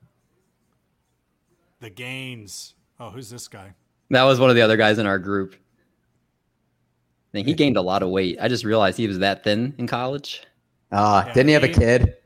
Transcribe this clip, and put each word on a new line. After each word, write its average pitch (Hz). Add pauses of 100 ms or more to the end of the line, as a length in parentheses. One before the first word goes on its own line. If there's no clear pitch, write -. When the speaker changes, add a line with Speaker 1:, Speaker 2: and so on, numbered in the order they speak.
(1800)
Speaker 1:
The 117
Gaines. 123 (240)
Oh, 117
who's 110
this 120
guy? 98 (360)
Speaker 2:
That 127
was 135
one 127
of 120
the 117
other 110
guys 107
in 110
our 98
group. 95
I -
think 104
he 160
gained 147
a 98
lot 92
of 92
weight. 92
I 110
just 117
realized 107
he 117
was 95
that 98
thin 113
in 120
college. 131
<laughs> - (400)
Speaker 3:
Ah, 101
Speaker 1:
Yeah, 120
Speaker 3:
didn't 131
he -
have 147
a 135
Speaker 1:
he -
Speaker 3:
kid? 120